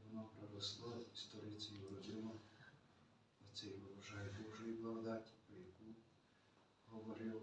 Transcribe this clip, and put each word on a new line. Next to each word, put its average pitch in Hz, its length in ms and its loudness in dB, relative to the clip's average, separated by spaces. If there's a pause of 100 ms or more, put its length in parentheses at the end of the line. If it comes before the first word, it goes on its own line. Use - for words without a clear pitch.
воно 110 200 0 (100)
проросло, 104 580 0 (160)
і - 40 -6
сторицею 104 720 -2
вродило 110 520 0 (1120)
оцей 98 220 0
урожай 101 560 0 (140)
Божої 110 300 2
благодаті, 113 580 4 (160)
про 98 100 -8
яку 107 380 -8 (920)
говорив 110 580 2